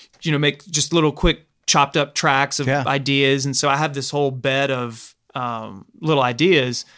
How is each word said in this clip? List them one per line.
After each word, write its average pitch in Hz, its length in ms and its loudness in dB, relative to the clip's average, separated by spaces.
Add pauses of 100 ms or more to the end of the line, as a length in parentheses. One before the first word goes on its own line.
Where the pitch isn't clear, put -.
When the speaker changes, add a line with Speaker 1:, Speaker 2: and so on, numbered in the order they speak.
(240)
Speaker 1:
you 160 80 -2
know, 147 80 2
make 147 280 -2
just 151 260 -4
little 156 180 4
quick - 340 0 (200)
chopped 143 320 2
up 143 180 -2
tracks 139 440 0
of 139 80 -2
Speaker 2:
Yeah. 135 200 0
Speaker 1:
ideas. 139 580 2
And 139 100 -2
so 147 140 0
I 135 80 2
have 151 160 -2
this 135 160 -6
whole 143 220 -2
bed 135 400 -2
of, 120 440 -8 (200)
um, 113 500 -8 (140)
little 151 240 2
ideas. 127 600 2 (120)